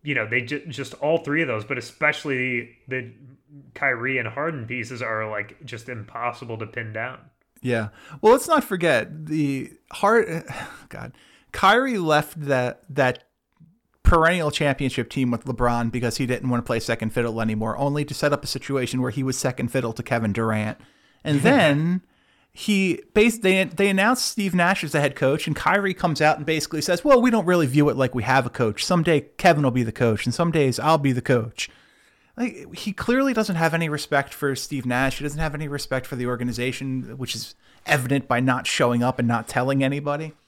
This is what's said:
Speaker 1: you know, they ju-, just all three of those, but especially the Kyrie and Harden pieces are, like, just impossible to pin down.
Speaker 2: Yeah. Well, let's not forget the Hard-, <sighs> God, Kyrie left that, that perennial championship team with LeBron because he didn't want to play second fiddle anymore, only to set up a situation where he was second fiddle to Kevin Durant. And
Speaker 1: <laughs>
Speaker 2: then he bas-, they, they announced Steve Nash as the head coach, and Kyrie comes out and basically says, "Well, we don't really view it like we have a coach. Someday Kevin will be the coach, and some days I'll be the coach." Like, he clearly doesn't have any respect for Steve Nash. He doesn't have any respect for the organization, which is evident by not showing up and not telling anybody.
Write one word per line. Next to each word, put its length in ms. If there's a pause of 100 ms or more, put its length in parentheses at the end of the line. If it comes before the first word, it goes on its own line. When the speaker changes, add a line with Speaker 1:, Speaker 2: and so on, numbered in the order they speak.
Speaker 1:
you 120
know, 120
they 140
ju-, 260
just 280
all 240
three 240
of 60
those, 160
but 140
especially 920 (180)
the 240 (640)
Kyrie 440
and 80
Harden 400
pieces 360
are, 280
like, 340
just 240
impossible 720
to 80
pin 260
down. 260 (440)
Speaker 2:
Yeah. 260 (320)
Well, 120
let's 160
not 160
forget 600
the 460 (200)
Hard-, 520 (240)
<sighs> 200
God, 240 (400)
Kyrie 460
left 480
that, 440
that 340 (800)
perennial 480
championship 580
team 220
with 140
LeBron 480
because 260
he 80
didn't 240
want 140
to 20
play 140
second 300
fiddle 300
anymore, 380
only 260
to 100
set 180
up 120
a 40
situation 520
where 100
he 120
was 160
second 300
fiddle 240
to 100
Kevin 300
Durant. 460 (440)
And 180
Speaker 1:
<laughs> 20
Speaker 2:
then 600 (500)
he 480 (140)
bas-, 240
they, 260
they 240
announced 380
Steve 280
Nash 300
as 80
the 80
head 160
coach, 300
and 100
Kyrie 380
comes 260
out 160
and 80
basically 380
says, 220
"Well, 180
we 80
don't 160
really 200
view 220
it 80
like 180
we 100
have 220
a 40
coach. 340
Someday 380 (160)
Kevin 260
will 60
be 120
the 100
coach, 340
and 80
some 160
days 280
I'll 200
be 140
the 100
coach." 480 (640)
Like, 380
he 180
clearly 400
doesn't 240
have 180
any 140
respect 460
for 220
Steve 300
Nash. 320
He 60
doesn't 160
have 140
any 140
respect 360
for 120
the 100
organization, 880
which 180
is 200 (320)
evident 420
by 120
not 260
showing 380
up 160
and 80
not 200
telling 360
anybody. 480 (160)